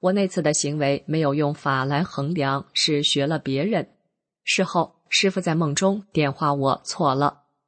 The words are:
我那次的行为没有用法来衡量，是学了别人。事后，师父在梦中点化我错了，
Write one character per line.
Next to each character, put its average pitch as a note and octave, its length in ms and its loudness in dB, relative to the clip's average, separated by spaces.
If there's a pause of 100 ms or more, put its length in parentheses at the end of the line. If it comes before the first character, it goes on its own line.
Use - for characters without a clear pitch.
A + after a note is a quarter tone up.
我 F#3 120 2
那 G3+ 140 2
次 F#3 160 -2
的 D3+ 100 2
行 D3 240 -2
为 C#3 300 0
没 D#3 140 0
有 C#3+ 140 2
用 D3 200 0
法 C3+ 300 -2
来 C#3+ 180 0
衡 D3+ 320 -4
量， C#3 400 -2
是 D3 300 0
学 C#3 240 0
了 D#3+ 100 0
别 C3+ 240 -2
人。 F#3 260 -2 (540)
事 - 220 0
后， - 320 -2 (120)
师 - 220 2
父 F#3+ 100 -2
在 F3 140 0
梦 D#3+ 180 2
中 G3 400 0
点 D3 200 2
化 D3 200 0
我 C3+ 320 0
错 C#3+ 300 0
了， C#3+ 280 0 (260)